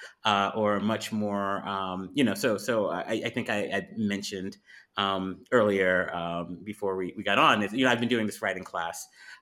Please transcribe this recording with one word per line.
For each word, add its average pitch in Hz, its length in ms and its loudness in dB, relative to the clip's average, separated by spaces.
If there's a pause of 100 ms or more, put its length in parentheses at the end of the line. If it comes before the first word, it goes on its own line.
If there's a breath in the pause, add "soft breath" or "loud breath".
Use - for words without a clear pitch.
(240 loud breath)
uh, 101 320 4
or 104 240 2
much 107 320 -2
more, 101 560 -2
um, 95 460 -4
you 143 100 4
know, 101 120 4
so, 107 220 0
so 101 320 0
I, 104 360 -4
I 117 40 -4
think 117 200 -4
I, 107 80 0
I 98 300 -2 (100)
mentioned, 101 600 -4 (400 loud breath)
um, 95 540 -2
earlier, 98 640 4
um, 85 480 -6
before 101 320 -4
we, 92 220 -4
we 104 60 -8
got 101 140 2
on, 131 260 6
is, 101 100 -2
you 131 100 2
know, 127 80 6
I've 117 80 2
been 117 100 0
doing 113 160 2
this - 160 -6
writing 92 220 -2
class, 85 440 -8 (340 loud breath)